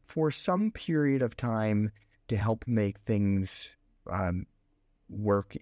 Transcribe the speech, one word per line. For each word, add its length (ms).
for 240
some 400
period 540
of 120
time 560
to 100
help 300
make 320
things, 720
um, 400
work 520